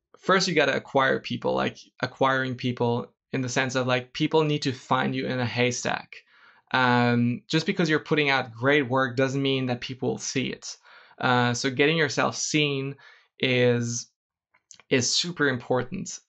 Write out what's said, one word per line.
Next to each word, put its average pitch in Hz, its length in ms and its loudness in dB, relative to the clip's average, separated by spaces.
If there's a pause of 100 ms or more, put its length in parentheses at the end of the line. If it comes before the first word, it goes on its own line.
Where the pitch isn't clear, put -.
(200)
first 185 280 2
you 170 80 0
gotta 135 200 4
acquire 131 440 2
people, 127 340 -4
like, 131 240 -2 (220)
acquiring 131 560 0
people 123 560 -2 (220)
in 131 80 -2
the 127 80 -4
sense 131 260 -2
of, 127 120 0
like, 127 260 -2
people 156 320 2
need 147 160 0
to 135 100 -2
find 131 420 -2
you 131 140 -4
in 127 120 -4
a 123 60 -2
haystack. - 720 -2 (560)
Um, 120 800 2
just 160 160 0
because 180 240 0
you're 151 100 2
putting 151 300 0
out 123 240 0
great 135 360 2
work 131 280 0
doesn't 135 240 0
mean 135 240 0
that 120 160 -4
people 123 300 -4
will - 60 -4
see 131 300 -4
it. - 300 -12 (420)
Uh, 123 340 2
so 135 160 -2
getting 147 280 2
yourself 135 400 0
seen 139 580 -2 (440)
is, 120 680 2 (840)
is 123 240 0
super 170 340 -2
important. - 720 -4 (120)